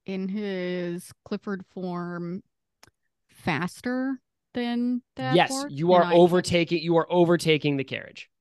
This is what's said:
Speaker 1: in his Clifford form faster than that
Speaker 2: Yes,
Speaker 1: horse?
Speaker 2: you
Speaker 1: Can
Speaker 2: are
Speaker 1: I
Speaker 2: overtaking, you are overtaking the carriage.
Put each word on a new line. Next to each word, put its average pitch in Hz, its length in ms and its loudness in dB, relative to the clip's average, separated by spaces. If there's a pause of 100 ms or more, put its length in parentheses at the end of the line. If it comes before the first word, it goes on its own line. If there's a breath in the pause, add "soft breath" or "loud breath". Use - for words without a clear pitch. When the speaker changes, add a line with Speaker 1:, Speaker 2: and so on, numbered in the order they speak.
Speaker 1:
in 190 240 -6
his 180 840 -6 (120)
Clifford 196 480 -8
form 175 720 -8 (880)
faster 247 880 -6 (360)
than 240 480 -2 (120)
that 262 220 0
Speaker 2:
Yes, - 140 4
Speaker 1:
horse? 269 220 -6
Speaker 2:
you 147 140 -2
Speaker 1:
Can 180 80 6
Speaker 2:
are 175 100 6
Speaker 1:
I 170 100 2
Speaker 2:
overtaking, 175 680 4
you 170 140 2
are 160 120 2
overtaking 160 680 2
the 135 80 -4
carriage. - 440 -12 (120)